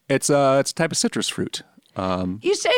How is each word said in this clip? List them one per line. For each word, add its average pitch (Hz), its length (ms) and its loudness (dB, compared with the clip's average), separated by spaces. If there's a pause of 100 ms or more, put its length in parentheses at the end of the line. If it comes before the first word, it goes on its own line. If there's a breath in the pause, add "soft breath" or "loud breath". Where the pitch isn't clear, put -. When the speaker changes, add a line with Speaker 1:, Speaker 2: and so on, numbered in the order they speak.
Speaker 1:
it's, 135 220 0
uh, 139 300 4
it's 135 120 -2
a - 40 -18
type 165 160 0
of - 60 -4
citrus - 300 -2
fruit. - 360 -6 (340)
Um, 92 440 -2
Speaker 2:
You 392 140 0
say - 220 -2